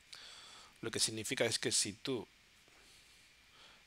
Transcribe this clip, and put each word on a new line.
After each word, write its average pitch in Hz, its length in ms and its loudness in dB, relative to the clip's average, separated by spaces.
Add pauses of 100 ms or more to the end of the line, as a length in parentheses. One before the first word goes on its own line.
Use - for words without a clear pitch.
(800)
lo 113 100 -4
que - 100 0
significa 113 440 2
es 113 140 4
que 117 140 2
si 107 200 4
tú 113 340 -4 (1600)